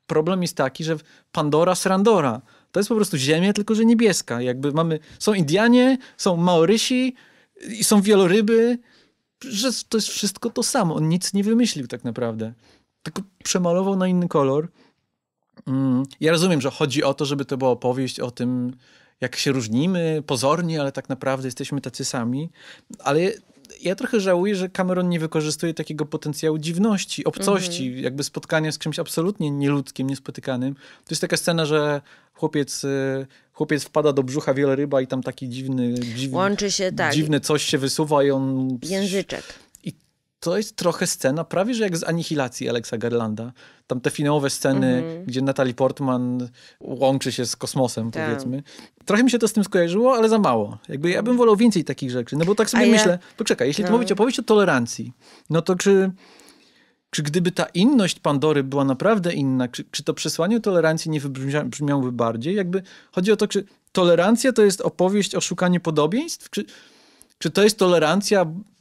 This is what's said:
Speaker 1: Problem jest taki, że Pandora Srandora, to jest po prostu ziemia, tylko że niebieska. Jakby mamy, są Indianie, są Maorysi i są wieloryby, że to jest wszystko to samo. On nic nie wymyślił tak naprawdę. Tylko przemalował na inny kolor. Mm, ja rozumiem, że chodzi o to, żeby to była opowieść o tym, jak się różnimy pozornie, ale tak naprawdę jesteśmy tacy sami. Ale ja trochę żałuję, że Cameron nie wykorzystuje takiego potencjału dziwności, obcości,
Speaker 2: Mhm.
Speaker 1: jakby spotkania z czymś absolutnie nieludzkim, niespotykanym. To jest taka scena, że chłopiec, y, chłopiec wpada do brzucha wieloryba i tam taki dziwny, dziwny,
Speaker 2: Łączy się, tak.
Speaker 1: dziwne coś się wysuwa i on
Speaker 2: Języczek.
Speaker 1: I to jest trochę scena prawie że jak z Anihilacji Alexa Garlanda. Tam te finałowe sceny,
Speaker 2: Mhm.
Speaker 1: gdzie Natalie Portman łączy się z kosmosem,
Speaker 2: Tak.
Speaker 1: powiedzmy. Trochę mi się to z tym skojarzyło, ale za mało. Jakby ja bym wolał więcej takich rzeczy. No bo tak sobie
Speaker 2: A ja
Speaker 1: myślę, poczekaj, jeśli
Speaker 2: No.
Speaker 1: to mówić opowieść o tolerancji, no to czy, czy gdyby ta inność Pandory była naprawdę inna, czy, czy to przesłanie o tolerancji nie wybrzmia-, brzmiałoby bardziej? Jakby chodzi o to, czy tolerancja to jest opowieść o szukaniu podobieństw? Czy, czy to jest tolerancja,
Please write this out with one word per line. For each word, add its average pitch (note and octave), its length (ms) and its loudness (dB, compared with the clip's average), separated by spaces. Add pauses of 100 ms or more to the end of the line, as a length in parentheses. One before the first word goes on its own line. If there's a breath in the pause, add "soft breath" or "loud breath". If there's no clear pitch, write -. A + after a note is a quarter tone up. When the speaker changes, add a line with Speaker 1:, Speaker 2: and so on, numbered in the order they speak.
Speaker 1:
Problem E3 340 0
jest E3+ 160 -4
taki, C#3 260 -2
że D#3+ 120 -2 (360 soft breath)
Pandora D#3+ 440 2
Srandora, F#3+ 680 2 (300 soft breath)
to F3 80 0
jest G#3 100 0
po A#3+ 60 0
prostu G#3 220 0
ziemia, D#3 360 2
tylko G#3 220 -2
że A3+ 100 2
niebieska. A3 560 2
Jakby B2+ 300 -2
mamy, D#3+ 280 0 (200 loud breath)
są G#3+ 140 0
Indianie, A#3 640 4 (200 loud breath)
są F3+ 200 0
Maorysi G#3 800 2 (540 soft breath)
i G#3+ 140 -8
są G#3 180 6
wieloryby, G#3+ 760 4 (640 soft breath)
że B3+ 280 -4 (200)
to A#3 80 0
jest G#3 100 -2
wszystko - 420 -6
to A3+ 140 -4
samo. E3+ 320 0
On D#3 140 0
nic F3 240 -2
nie G3 100 2
wymyślił G#3+ 440 0
tak B2 160 -12
naprawdę. A2+ 500 -6 (500 soft breath)
Tylko F3+ 180 -10 (220)
przemalował F#3 520 0
na F#3 120 0
inny F3+ 200 2
kolor. D3 400 2 (1000 soft breath)
Mm, C3 360 2 (160)
ja D3+ 120 2
rozumiem, E3+ 300 2
że C3+ 100 -2
chodzi D3 320 -2
o C#3 100 2
to, D3 120 -4
żeby C#3 200 -2
to C3+ 120 -6
była C3 140 2
opowieść B2+ 480 -2
o B2 120 -6
tym, B2 440 -4 (460 soft breath)
jak B2+ 140 -6
się - 160 -2
różnimy D3+ 720 0
pozornie, D#3 560 0
ale C#3 100 -2
tak - 180 -10
naprawdę C3 380 -4
jesteśmy C3+ 340 -8
tacy C3 240 -8
sami. B2+ 440 -4 (500 loud breath)
Ale C#3+ 200 0 (640)
ja F#3 140 -2
trochę A#3+ 240 -2
żałuję, F#3+ 360 2
że F#3 140 -4
Cameron F#3 400 -2
nie F3 100 0
wykorzystuje D#3+ 540 -2
takiego D#3 320 -6
potencjału D#3 520 -4
dziwności, F3 680 -2
obcości, F3+ 640 -2
Speaker 2:
Mhm. B2+ 160 -8
Speaker 1:
jakby C3+ 200 -4
spotkania D#3 480 -4
z - 60 -8
czymś - 220 -6
absolutnie E3 520 -4
nieludzkim, C#3+ 560 -2
niespotykanym. C3+ 680 -6
To - 340 -20
jest E3 120 -4
taka E3 160 -2
scena, E3 280 0
że D3 360 0 (320 soft breath)
chłopiec, D3+ 500 -4
y, C3+ 440 -4 (260 soft breath)
chłopiec D3 300 -2
wpada D3 300 2
do C3+ 100 2
brzucha C3 300 -2
wieloryba C#3 480 0
i B2+ 60 -4
tam C3 160 -4
taki C3 260 -10
dziwny, B2+ 440 -2 (220)
dziwny, C3+ 220 -4
Speaker 2:
Łączy G3+ 340 0
się, F#3 200 -2
tak. D#3 220 0
Speaker 1:
dziwne D3+ 260 2
coś D3+ 240 0
się - 140 0
wysuwa C#3+ 460 0
i C#3+ 80 4
on C3 520 -2
Speaker 2:
Języczek. F#3+ 600 -4 (400)
Speaker 1:
I - 100 -10 (460)
to F3 180 -2
jest G#3+ 180 -6
trochę F3 320 -2
scena D3 360 -2
prawie G3 300 -2
że A3+ 100 -2
jak F3+ 140 -2
z E3+ 60 -6
Anihilacji C#3+ 640 -4
Alexa A#2+ 280 -4
Garlanda. A#2 540 -4 (360 soft breath)
Tam B2 140 -4
te C#3 80 -2
finałowe D3 400 0
sceny, C3+ 380 0 (100)
Speaker 2:
Mhm. E3 280 -6
Speaker 1:
gdzie B2+ 160 -4
Natalie C3+ 320 0
Portman B2 760 -2 (300 soft breath)
łączy C3+ 520 -2
się B2 140 -4
z - 100 -6
kosmosem, A#2 560 -4
Speaker 2:
Tak. D#3 140 -6
Speaker 1:
powiedzmy. C#3 380 -6 (420 loud breath)
Trochę G#3 180 4
mi C4 80 4
się A#3+ 80 2
to A3+ 80 2
z G#3 60 -2
tym G#3 100 2
skojarzyło, F#3+ 520 2
ale A3 140 4
za A3 100 4
mało. A#2 380 0 (120)
Jakby D3 200 -4
ja G#3 140 0
bym B3 140 2
wolał A#3 180 6
więcej G3+ 280 4
takich C3 280 -6
rzeczy. B2 260 -4
No E3 80 0
bo G3+ 100 2
tak G#3+ 140 0
sobie A#3+ 140 4
Speaker 2:
A - 20 6
ja A#3 60 6
Speaker 1:
myślę, G#3 280 4 (180 loud breath)
poczekaj, G#3+ 300 0
jeśli D3+ 160 -2
Speaker 2:
No. F#3 60 -2
Speaker 1:
to G#3 40 2
mówić A3+ 180 2
opowieść A3 280 0
o A#3+ 40 -4
tolerancji, C3+ 720 2 (360 soft breath)
no D#3+ 120 2
to F#3 140 0
czy, F#3+ 360 4 (960 soft breath)
czy - 140 -4
gdyby E3+ 280 0
ta F3+ 120 -2
inność G#3 560 2
Pandory C#3+ 440 2
była C#3 200 0
naprawdę E3+ 500 0
inna, C3 340 0
czy, B2 240 -10
czy - 120 -8
to D#3+ 100 -2
przesłanie E3+ 440 0
o - 20 0
tolerancji D#3+ 520 0
nie D3+ 100 -2
wybrzmia-, C#3 440 -4
brzmiałoby C#3 460 -2
bardziej? A#2 440 -2
Jakby F#3 280 -2 (280 loud breath)
chodzi F#3+ 200 0
o G#3+ 60 4
to, G#3 100 0
czy G3 180 -2 (260 soft breath)
tolerancja F#3 640 4
to A3+ 80 4
jest G3 200 4
opowieść F#3 540 0
o F3 60 -2
szukaniu F3+ 380 0
podobieństw? E3+ 720 -2
Czy, - 160 -6 (760 loud breath)
czy E3 100 -4
to G3 140 2
jest G#3+ 140 4
tolerancja, F3+ 680 4 (360)